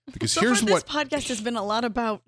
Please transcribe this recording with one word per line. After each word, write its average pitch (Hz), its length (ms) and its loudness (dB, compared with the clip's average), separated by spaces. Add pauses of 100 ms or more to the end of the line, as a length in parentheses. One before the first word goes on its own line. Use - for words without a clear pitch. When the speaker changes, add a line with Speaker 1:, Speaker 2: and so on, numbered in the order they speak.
(120)
Speaker 1:
Because - 200 -2
Speaker 2:
So 330 100 2
Speaker 1:
here's 233 180 4
Speaker 2:
far, 220 60 2
this 208 80 4
Speaker 1:
what 165 120 2
Speaker 2:
podcast 285 420 -2
has 240 120 -4
been 233 160 -4
a 202 80 -4
lot 214 180 0
about 226 460 -2